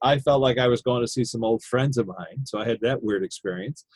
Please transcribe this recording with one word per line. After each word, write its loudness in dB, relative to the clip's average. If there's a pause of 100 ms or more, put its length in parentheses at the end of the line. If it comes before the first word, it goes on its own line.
I 4
felt 4
like 4
I 4
was 2
going 0
to -2
see -2
some -4
old 2
friends 0
of 0
mine. -10
So -8
I -4
had 0
that 0
weird 0
experience. -8